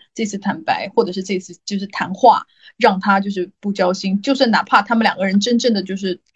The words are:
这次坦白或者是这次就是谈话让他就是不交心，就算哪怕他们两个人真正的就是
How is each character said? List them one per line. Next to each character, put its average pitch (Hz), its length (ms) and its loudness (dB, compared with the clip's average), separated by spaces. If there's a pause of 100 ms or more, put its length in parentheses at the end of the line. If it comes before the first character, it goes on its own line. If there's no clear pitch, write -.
(140)
这 226 100 -6
次 208 140 -6
坦 - 260 -4
白 110 320 -4
或 226 80 4
者 180 80 -4
是 190 120 -6
这 185 160 -4
次 180 260 -14
就 202 140 -4
是 196 80 -8
谈 185 260 -8
话 214 320 4 (320)
让 208 220 2
他 196 200 2
就 196 120 -4
是 185 280 -6
不 202 140 -4
交 185 180 0
心， 196 300 -2
就 269 140 0
算 262 160 2
哪 170 100 4
怕 214 220 2
他 233 100 -4
们 226 80 2
两 185 160 2
个 185 80 -2
人 196 140 2
真 240 180 2
正 240 160 2
的 196 80 0
就 190 160 -6
是 185 240 -6 (140)